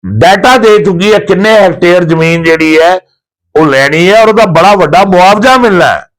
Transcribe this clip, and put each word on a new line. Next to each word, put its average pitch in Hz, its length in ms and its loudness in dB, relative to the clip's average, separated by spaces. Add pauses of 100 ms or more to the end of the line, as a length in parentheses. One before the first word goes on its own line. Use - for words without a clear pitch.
ਡਾਟਾ 180 520 0
ਦੇ 214 220 2
ਚੁੱਕੀ 185 340 -2
ਹੈ, 202 60 2
ਕਿੰਨੇ 196 340 -2
ਹੈਕਟੇਅਰ 180 520 0
ਜ਼ਮੀਨ 165 380 -2
ਜਿਹੜੀ 160 360 0
ਹੈ 175 200 0 (560)
ਉਹ 156 120 0
ਲੈਣੀ 143 420 0
ਹੈ 214 140 2
ਔਰ 220 60 2
ਉਹਦਾ 220 240 0
ਬੜਾ 196 240 2
ਵੱਡਾ 175 300 0
ਮੁਆਵਜ਼ਾ 196 520 2
ਮਿਲਣਾ 190 280 0
ਹੈ। 80 200 -6 (120)